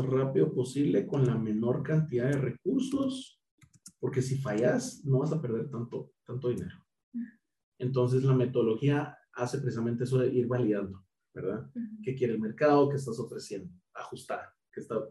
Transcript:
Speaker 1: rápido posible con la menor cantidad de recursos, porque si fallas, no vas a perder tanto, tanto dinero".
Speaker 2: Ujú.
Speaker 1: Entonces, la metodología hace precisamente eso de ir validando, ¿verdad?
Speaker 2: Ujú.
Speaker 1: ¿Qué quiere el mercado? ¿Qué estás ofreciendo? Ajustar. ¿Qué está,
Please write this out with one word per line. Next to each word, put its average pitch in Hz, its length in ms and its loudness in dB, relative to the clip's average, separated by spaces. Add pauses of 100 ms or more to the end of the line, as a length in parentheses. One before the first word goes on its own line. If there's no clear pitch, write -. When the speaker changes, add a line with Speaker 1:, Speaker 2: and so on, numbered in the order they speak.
Speaker 1:
rápido 135 500 2
posible 147 520 2
con 135 200 2
la 110 100 2
menor 110 460 0
cantidad 143 480 2
de 143 80 0
recursos, 262 1000 -2 (600)
porque 131 220 -2
si - 160 -2
fallas, 120 680 0
no 135 140 4
vas 160 140 0
a 156 100 0
perder 113 280 -4
tanto, - 420 -8 (120)
tanto 123 240 -6
dinero". 98 280 -4 (380)
Speaker 2:
Ujú. 233 100 -6 (540)
Speaker 1:
Entonces, 131 460 2
la 135 100 6
metodología 123 840 2 (180)
hace 123 240 -4
precisamente 120 460 -2
eso 127 140 2
de 120 140 4
ir 120 140 2
validando, 104 580 -2 (300)
¿verdad? 92 400 -6
Speaker 2:
Ujú. 226 280 -10
Speaker 1:
¿Qué 127 120 -4
quiere 120 200 0
el 107 60 -2
mercado? 143 480 4
¿Qué - 80 -2
estás 113 220 -6
ofreciendo? 95 520 -10 (240)
Ajustar. - 460 -10 (320)
¿Qué 107 80 -10
está, - 160 -6 (140)